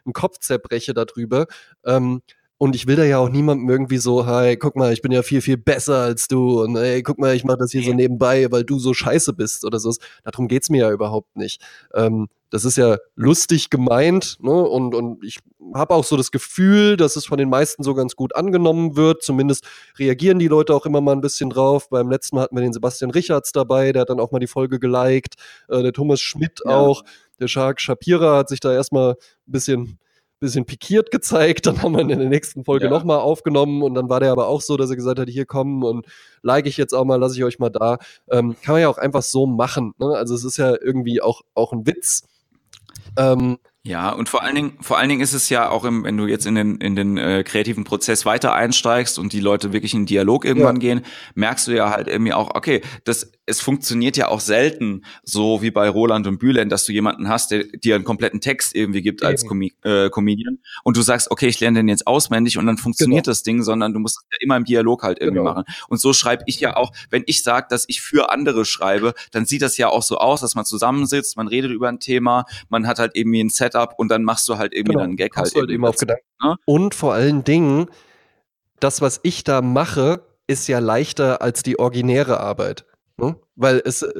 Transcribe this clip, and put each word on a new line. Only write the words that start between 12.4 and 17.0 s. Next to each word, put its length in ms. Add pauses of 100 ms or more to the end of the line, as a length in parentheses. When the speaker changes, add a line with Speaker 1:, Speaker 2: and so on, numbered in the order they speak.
Speaker 1:
das 160
ist 140
ja 180 (180)
lustig 540
gemeint, 720
ne? 120
Und, 420
und 280
ich 180 (340)
hab 160
auch 140
so 120
das 140
Gefühl, 680
dass 200